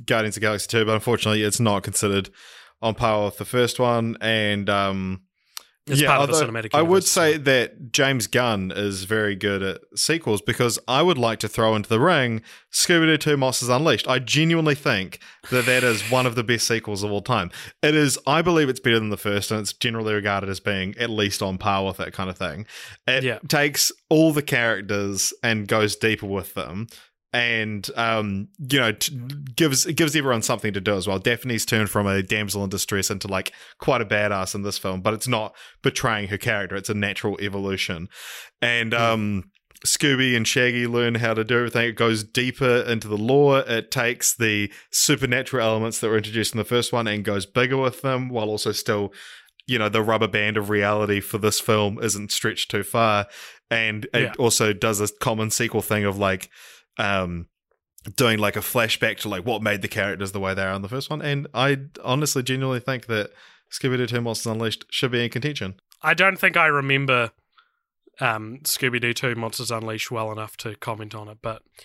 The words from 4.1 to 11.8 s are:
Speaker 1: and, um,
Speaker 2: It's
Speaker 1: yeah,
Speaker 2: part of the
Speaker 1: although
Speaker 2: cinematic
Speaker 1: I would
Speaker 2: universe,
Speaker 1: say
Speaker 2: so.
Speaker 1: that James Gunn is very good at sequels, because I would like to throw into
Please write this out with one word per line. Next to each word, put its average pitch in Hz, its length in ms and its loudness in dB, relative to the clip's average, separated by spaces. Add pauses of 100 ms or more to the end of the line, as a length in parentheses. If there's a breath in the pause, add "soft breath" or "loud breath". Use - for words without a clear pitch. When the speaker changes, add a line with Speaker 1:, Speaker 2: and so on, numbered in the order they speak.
Speaker 1:
and, 104 480 0
um, 98 540 0 (640 loud breath)
Speaker 2:
It's 139 160 2
Speaker 1:
yeah, 139 60 4
Speaker 2:
part 139 200 4
of - 0 -
the - 60 2 (100)
Speaker 1:
although 117 80 -4
Speaker 2:
cinematic 110 220 -6
Speaker 1:
I 151 80 6
would 165 60 2 (160)
Speaker 2:
universe, - 60 0
Speaker 1:
say 165 220 4
Speaker 2:
so. 160 60 0
Speaker 1:
that 131 520 2
James 135 360 2
Gunn 110 440 0
is 98 340 -4
very 107 300 0
good 98 280 0
at 95 180 -4 (140)
sequels, 113 480 0
because 120 440 0
I 127 140 2
would 175 160 4
like 113 220 0
to 110 100 -4
throw 110 260 2
into 104 140 -2